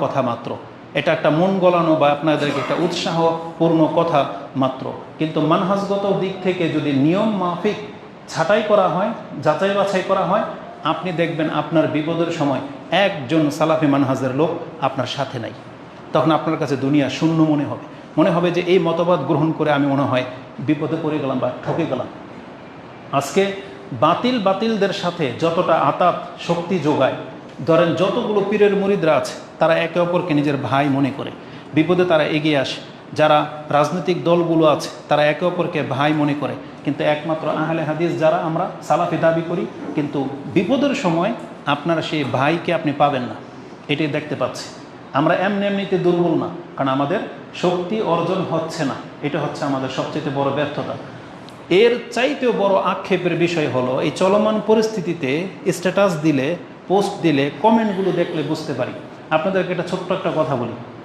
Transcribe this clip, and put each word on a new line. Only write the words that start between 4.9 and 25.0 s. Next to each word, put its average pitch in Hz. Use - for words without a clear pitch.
কিন্তু 156
মানহাজগত 190
দিক 190
থেকে 170
যদি 147
নিয়ম 180
মাফিক 180
ছাঁটাই 202
করা 202
হয়, 180
যাচাই 156
বাছাই 190
করা 190
হয়, 196
আপনি 160
দেখবেন 160
আপনার 151
বিপদের 160
সময় 143
একজন 160
সালাফি 156
মানহাজের 135
লোক 156
আপনার 131
সাথে 131
নাই। 107
তখন 156
আপনার 156
কাছে 139
দুনিয়া 135
শূন্য 160
মনে 147
হবে, 117
মনে 170
হবে 170
যে 170
এই 180
মতবাদ 170
গ্রহণ 147
করে 151
আমি 143
মনে 139
হয় 127
বিপদে 151
পড়ে 151
গেলাম 131
বা 123
ঠকে 147
গেলাম। 120
আজকে -
বাতিল 233
বাতিলদের 196
সাথে 170